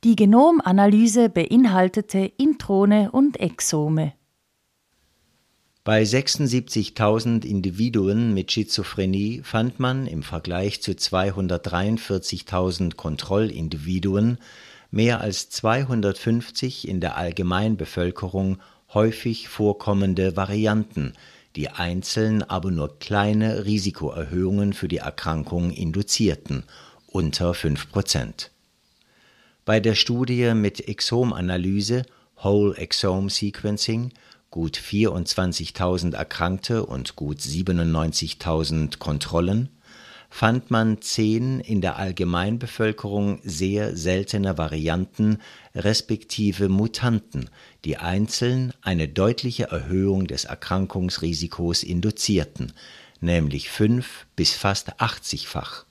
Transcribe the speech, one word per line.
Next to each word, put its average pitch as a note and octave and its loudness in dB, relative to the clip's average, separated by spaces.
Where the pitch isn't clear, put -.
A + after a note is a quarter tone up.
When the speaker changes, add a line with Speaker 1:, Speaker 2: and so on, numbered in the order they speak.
Speaker 1:
Die A3+ 6
Genomanalyse A3 8
beinhaltete F#3+ 4
Introne G#3 4
und C4+ 4
Exome. D#3 0
Speaker 2:
Bei A2 4
sechsundsiebzigtausend A#2 0
Individuen G#2 0
mit F#2 -2
Schizophrenie G2+ -2
fand A#2+ -2
man C3 -2
im D#2 -6
Vergleich F2+ -4
zu G2 -4
zweihundertdreiundvierzigtausend F#2 -2
Kontrollindividuen F#2 -2
mehr A2+ 2
als G2+ -6
zweihundertfünfzig A#2 0
in F2+ -2
der F2 -4
Allgemeinbevölkerung F2+ -2
häufig A2 0
vorkommende G2 0
Varianten, G#2 -2
die C#2+ -6
einzeln G2 -2
aber F#2 -4
nur D2+ -4
kleine G#2+ 0
Risikoerhöhungen F#2+ 0
für F2+ -6
die E2 -2
Erkrankung E2 -4
induzierten, D#2+ -2
unter F2 -2
fünf - -2
Prozent. - -4
Bei A2 4
der A2 2
Studie A#2+ 2
mit G#2 0
Exomanalyse, G2+ 0
Whole G2+ 4
Exome G2 -2
Sequencing, G#2+ -2
gut E2 -4
vierundzwanzigtausend F2+ 0
Erkrankte F#2+ -4
und B1+ -10
gut C#2+ -6
siebenundneunzigtausend D#2+ -2
Kontrollen, F2 -2
fand A#2 0
man A2 2
zehn A#2 -2
in G#2+ 0
der F2+ -2
Allgemeinbevölkerung G2+ -2
sehr F#2+ -2
seltene F#2 -2
Varianten E2 0
respektive G2+ -2
Mutanten, G#2 -2
die D2 -2
einzeln A#2+ -2
eine E2 0
deutliche A#2 -2
Erhöhung F#2 0
des - -6
Erkrankungsrisikos F2 -4
induzierten, F2 -2
nämlich D#2+ 0
fünf- A#2+ 0
bis E2+ -2
fast - -4
achtzigfach. - -8